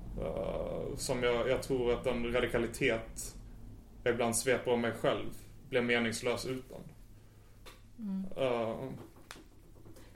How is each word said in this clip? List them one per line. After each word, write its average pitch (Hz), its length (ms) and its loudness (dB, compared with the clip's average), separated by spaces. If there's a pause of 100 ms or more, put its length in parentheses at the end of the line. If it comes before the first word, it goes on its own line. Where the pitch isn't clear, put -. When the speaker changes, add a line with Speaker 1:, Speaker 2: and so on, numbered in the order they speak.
(200)
Speaker 1:
Eh, 85 760 -2
som 123 260 0
jag, 120 260 4
jag 131 140 2
tror 123 300 2
att 117 140 0
en 117 260 2
radikalitet 117 1000 2 (680)
jag 120 100 4
ibland 117 220 2
sveper 123 360 4
om 117 80 6
mig 117 120 2
själv 110 340 2 (420)
blir 123 140 4
meningslös 117 640 2
utan. 131 340 -6 (1160)
Speaker 2:
Mm. 196 260 -2 (120)
Speaker 1:
Eh. 120 540 0 (1300)